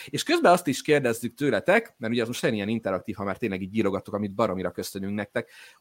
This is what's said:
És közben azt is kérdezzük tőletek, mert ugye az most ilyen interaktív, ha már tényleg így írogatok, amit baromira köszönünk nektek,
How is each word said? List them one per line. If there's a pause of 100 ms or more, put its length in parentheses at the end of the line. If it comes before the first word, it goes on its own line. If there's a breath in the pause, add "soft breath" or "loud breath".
És
közben
azt
is
kérdezzük
tőletek,
mert
ugye
az
most
ilyen
interaktív,
ha
már
tényleg
így
írogatok,
amit
baromira
köszönünk
nektek, (300 loud breath)